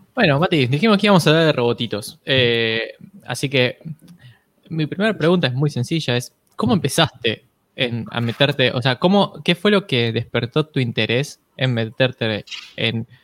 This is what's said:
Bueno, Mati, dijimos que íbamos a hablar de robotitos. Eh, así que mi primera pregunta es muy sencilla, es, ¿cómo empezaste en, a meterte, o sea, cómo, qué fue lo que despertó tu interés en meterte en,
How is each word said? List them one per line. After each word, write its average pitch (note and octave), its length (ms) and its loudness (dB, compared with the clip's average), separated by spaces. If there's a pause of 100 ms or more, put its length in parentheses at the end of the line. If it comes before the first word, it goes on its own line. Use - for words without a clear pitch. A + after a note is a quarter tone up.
(160)
Bueno, D#3 240 2
Mati, E3 280 2
dijimos G3 300 2
que G#3 100 2
íbamos F#3+ 200 6
a - 20 4
hablar D#3+ 160 4
de D3+ 60 4
robotitos. A#2+ 720 -2
Eh, A#2 720 0 (340)
así B2+ 220 -4
que B2+ 300 0 (920)
mi D#3+ 160 -2
primera F#3 320 -2
pregunta D#3+ 300 2
es B2 60 -2
muy C#3+ 160 0
sencilla, C3 460 -2
es, A#2+ 160 -4 (240)
¿cómo - 160 0
empezaste C#3+ 720 -2 (320)
en, A#2 340 -4
a A#2 120 -6
meterte, B2+ 500 0
o B2 100 -4
sea, B2+ 160 0
cómo, F#3+ 460 0
qué F3 120 0
fue G#3 160 0
lo G3+ 160 0
que A#2 260 0
despertó A#2+ 540 -2
tu - 120 -4
interés A#2 640 -2 (160)
en B2+ 160 0
meterte A2+ 720 -2 (320)
en, A2+ 300 -4 (160)